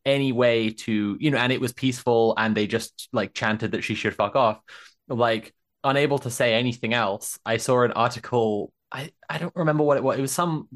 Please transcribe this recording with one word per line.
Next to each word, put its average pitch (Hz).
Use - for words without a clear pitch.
any 139
way 117
to, 104
you 151
know, 131
and 123
it -
was 123
peaceful, 117
and 110
they 107
just, -
like, 107
chanted 107
that 113
she 110
should 104
fuck 101
off. 113
Like, 117
unable 139
to 120
say 120
anything 120
else, 107
I 113
saw 123
an 117
article, 117
I, 139
I 156
don't 170
remember 151
what 143
it -
was. 131
It 139
was 131
some, 165